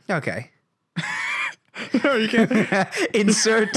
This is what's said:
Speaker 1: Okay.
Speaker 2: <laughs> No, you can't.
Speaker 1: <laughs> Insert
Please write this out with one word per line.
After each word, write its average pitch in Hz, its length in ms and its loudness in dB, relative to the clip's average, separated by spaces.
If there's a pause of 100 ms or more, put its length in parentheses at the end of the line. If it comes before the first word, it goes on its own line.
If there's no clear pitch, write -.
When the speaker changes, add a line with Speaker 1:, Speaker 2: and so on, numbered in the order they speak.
Speaker 1:
Okay. 123 420 -4 (460)
Speaker 2:
<laughs> 170 60 -4 (1000)
No, 277 100 2
you 220 140 0
can't. 226 220 2
Speaker 1:
<laughs> 220 640 0
Insert 220 640 2